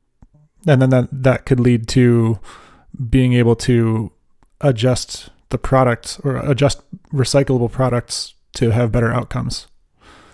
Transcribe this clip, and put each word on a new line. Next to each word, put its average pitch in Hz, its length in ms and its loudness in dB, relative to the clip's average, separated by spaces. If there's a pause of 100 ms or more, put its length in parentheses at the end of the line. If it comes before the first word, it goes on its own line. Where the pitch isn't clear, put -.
(680)
and 139 120 6
then 131 120 4
that, 123 200 2
that 131 360 -2
could 127 120 2
lead 120 300 2
to 117 500 2 (720)
being 127 240 2
able 117 220 4
to 113 560 0 (480)
adjust 123 720 -2 (200)
the 127 80 -6
product 127 680 -2
or 131 140 -4
adjust 143 440 0 (300)
recyclable 131 600 0
products - 640 -4 (180)
to 120 160 0
have 113 220 0
better 117 200 0
outcomes. 123 560 -6 (680)